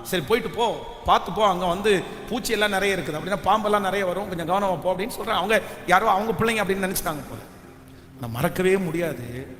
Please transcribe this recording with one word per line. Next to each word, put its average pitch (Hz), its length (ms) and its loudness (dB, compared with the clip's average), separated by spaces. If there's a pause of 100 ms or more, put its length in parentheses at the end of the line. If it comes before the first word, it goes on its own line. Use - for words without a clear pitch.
சரி, 180 240 -2
போயிட்டு 226 220 0
போ, 165 360 -2 (200)
பார்த்து 208 260 4
போ, 208 160 2
அங்க 180 180 2
வந்து 190 380 2 (260)
பூச்சி 220 220 -2
எல்லாம் 208 180 2
நிறைய 196 260 2
இருக்குது, 180 40 -2
அப்படின்னா 160 440 -4
பாம்பெல்லாம் 208 360 4
நிறைய 196 260 0
வரும், 185 220 -2
கொஞ்சம் 170 220 -4
கவனமா 185 320 2
போ" 180 120 0
அப்படின்னு 185 140 -2
சொல்றேன். 214 280 -4
அவங்க 196 260 2 (260)
யாரோ 190 220 6
அவங்க 208 220 2
பிள்ளைங்க 220 240 2
அப்படின்னு 190 340 0
நினைச்சிட்டாங்க 160 400 -4
போல. 110 120 -12 (800)
நான் 117 100 -6
மறக்கவே 175 460 2
முடியாது. 143 720 -4 (120)